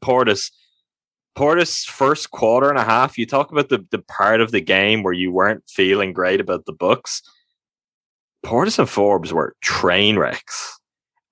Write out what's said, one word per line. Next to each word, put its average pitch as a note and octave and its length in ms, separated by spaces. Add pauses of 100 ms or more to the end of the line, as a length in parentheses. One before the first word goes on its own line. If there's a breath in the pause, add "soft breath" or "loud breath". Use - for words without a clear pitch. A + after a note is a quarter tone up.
Portis. B2 500 (840)
Portis' D#3 480
first - 460
quarter B2 380
and C#3+ 80
a A#2+ 60
half, A#2 340
you A#2 80
talk C#3 260
about C#3+ 160
the, G#2 240
the A2 80
part G#2+ 400
of A2+ 120
the G#2 100
game G2 420
where F#2+ 100
you F2+ 200
weren't G2 340
feeling F#2+ 460
great F#2 260
about F2+ 260
the - 80
Bucks. - 480 (1200 soft breath)
Portis D#3 340
and C#3 100
Forbes F#2+ 440
were D#2 280
train G2+ 560
wrecks. - 600 (520)